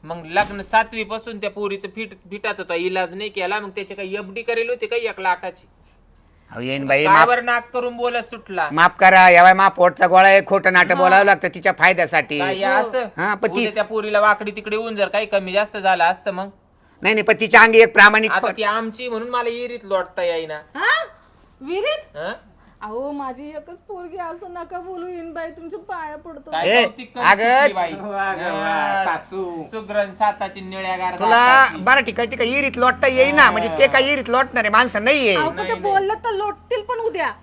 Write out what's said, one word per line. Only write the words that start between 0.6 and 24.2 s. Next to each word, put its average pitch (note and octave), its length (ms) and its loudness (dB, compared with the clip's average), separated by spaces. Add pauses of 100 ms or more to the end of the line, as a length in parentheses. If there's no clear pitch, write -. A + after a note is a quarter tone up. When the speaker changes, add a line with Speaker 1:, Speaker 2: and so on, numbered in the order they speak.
Speaker 1:
सातवी A3 420 -4
पासून A3 340 -12
त्या G3+ 140 -8
पोरीचं G3+ 440 -10
फिट, G#3+ 160 -12
फिटाचा G3+ 520 -10
तो F3 100 -8
इलाज F3+ 400 -4
नाही G#3 160 -10
केला, G3+ 300 -6
मग G3+ 100 -12
त्याची G3 260 -14
काही G3 200 -10
एफडी G3+ 260 -12
करेल A3+ 280 -6
होती A#3+ 180 -6
का A#3+ 80 -8
एक A3 240 -6
लाखाची? F3+ 480 -6 (840)
Speaker 2:
अहो, A2+ 100 -12
येईन C3+ 260 -6
बाई, C#3 180 2
Speaker 1:
काय - 80 4
Speaker 2:
माफ, D#3 140 6
Speaker 1:
बरं A#3+ 180 0
नाक A#3+ 280 -4
करून A#3+ 240 -6
बोलत A#3+ 260 -4
सुटला? F#3+ 480 -8
Speaker 2:
माफ E3 280 4
करा, F#3 300 8
या F3 140 10
बाई, F#3 100 10
मा F#3+ 140 4
पोटचा F3+ 400 2
गोळा F#3 200 8
आहे, G3 180 8
खोटं F#3+ 280 0
नाटं F3 160 6
Speaker 3:
हा. F3 60 4
Speaker 2:
बोलावं F#3 300 6
लागतं G3 220 2
तिच्या F3+ 320 -2
फायद्यासाठी. E3 600 2
Speaker 1:
काय F#3+ 200 -4
या G3 180 0
Speaker 3:
हो. A3+ 100 0
Speaker 1:
असं? B3 160 -4 (140)
Speaker 2:
हा, G3+ 180 -2
पण A3 120 -4
ती - 120 -4
Speaker 1:
उद्या A3 120 -2
त्या G#3+ 120 -4
पोरीला G#3+ 360 -2
वाकडी G#3 320 2
तिकडे G#3+ 240 -10
होऊन A3+ 200 -8
जर G3 120 -2
काही G#3 180 -4
कमी G3 260 -4
जास्त G#3 260 -4
झालं F#3 260 0
असतं F#3 280 -2
मग? F#3+ 180 -10 (520)
Speaker 2:
नाही, G#3+ 140 2
नाही, G#3 80 -2
पण G#3+ 160 2
तिच्या A3 220 6
अंगी A3+ 180 6
एक A3+ 140 6
प्रामाणिक G#3+ 380 6
Speaker 1:
आता G3 160 -2
Speaker 2:
पण G3 100 -4
Speaker 1:
ती A3 60 -4
आमची A3 440 -6
म्हणून A#3 220 -8
मला A#3+ 200 -4
इरीत A#3+ 340 -10
लोटता F#3+ 400 -4
येईना. E3 360 -6 (160)
Speaker 3:
हा? B4+ 280 0 (580)
विहिरीत? F4+ 560 -8
Speaker 1:
हा? F3+ 160 -10 (480)
Speaker 3:
अहो, B3 300 -10
माझी C#4 380 -12
एकच D#4 280 -18 (100)
पोरगी, F4+ 300 -16
असं F4 360 -14